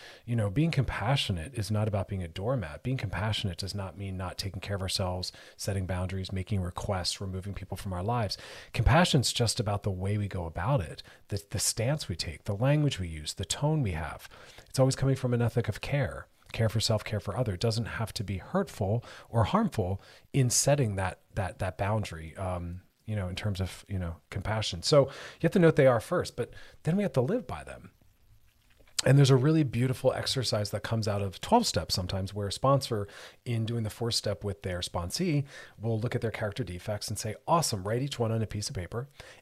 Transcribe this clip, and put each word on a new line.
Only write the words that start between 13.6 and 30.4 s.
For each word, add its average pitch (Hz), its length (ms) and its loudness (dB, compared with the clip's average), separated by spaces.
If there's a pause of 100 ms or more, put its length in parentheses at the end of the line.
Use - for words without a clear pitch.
we 98 80 0
have. 78 380 -6 (400)
It's - 100 0
always 131 160 6
coming 135 220 2
from 123 160 0
an 120 80 4
ethic 117 260 2
of - 140 -2
care. - 460 -2 (260)
Care 113 160 2
for 110 100 0
self, 107 240 2
care - 160 -2
for 95 160 -4
other. 113 200 0
It 87 40 -6
doesn't 113 260 0
have 104 280 -4
to 110 100 -4
be 95 140 -2
hurtful 117 640 0 (240)
or 113 160 4
harmful 98 580 2 (300)
in 131 180 4
setting 131 460 4
that, 95 240 -2 (140)
that, - 260 -4
that 95 180 -4
boundary, 98 600 -2
um, 90 420 -4 (280)
you 110 80 -2
know, 95 120 -2
in 92 80 -6
terms 98 260 -2
of, - 260 -6
you 98 120 -2
know, 87 160 -4 (160)
compassion. 101 500 -2
So 143 240 6
you - 380 -8
have 165 80 2
to 208 80 4
know 165 80 8
what 160 80 6
they 139 100 6
are 120 140 6
first, - 360 -2
but - 140 -6 (360)
then 165 120 2
we 208 60 2
have 185 100 -2
to 170 80 4
live 196 240 0
by 80 180 -10
them. - 280 -16 (1120)
And 131 120 8
there's 139 120 10
a 135 60 8
really 156 280 6
beautiful 123 500 2
exercise 110 580 -2